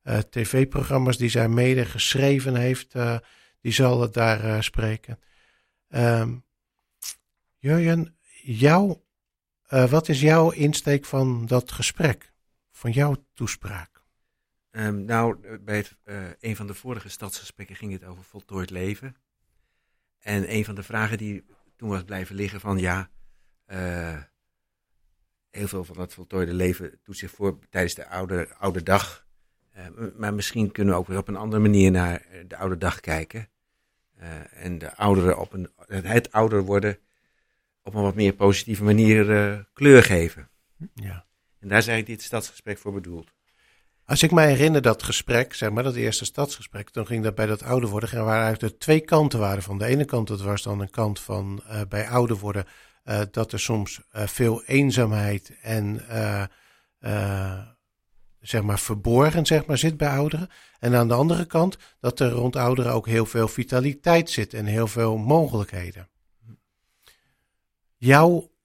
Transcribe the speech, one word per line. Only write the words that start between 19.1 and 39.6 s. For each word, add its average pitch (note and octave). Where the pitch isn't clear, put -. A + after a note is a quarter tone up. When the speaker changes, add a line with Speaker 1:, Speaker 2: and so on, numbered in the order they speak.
Speaker 2:
En G#2
een G#2+
van G#2+
de F#2+
vragen A2
die G#2
toen A2+
was F#2+
blijven F#2
liggen G2
van, G2
ja, F#2
eh, F2
heel G2
veel F#2
van E2+
dat F2+
voltooide F2+
leven F2+
doet G2
zich F#2
voor G2
tijdens F2
de -
oude, F2+
oude F#2
dag. -
Eh, F2+
m-, A2
maar G#2
misschien G#2
kunnen G2+
we F2+
ook F2+
weer F#2+
op G2
een G2+
andere G#2+
manier G2+
naar, F2
eh, F2+
de F2+
oude F#2
dag E2+
kijken. D#2+
Eh, E2
en F2+
de D#2+
ouderen G2
op F2+
een, F#2
het, F#2+
het A2+
ouder A2
worden G2+
op G2+
een G#2
wat G2
meer G2+
positieve G2+
manier, G#2+
eh, G#2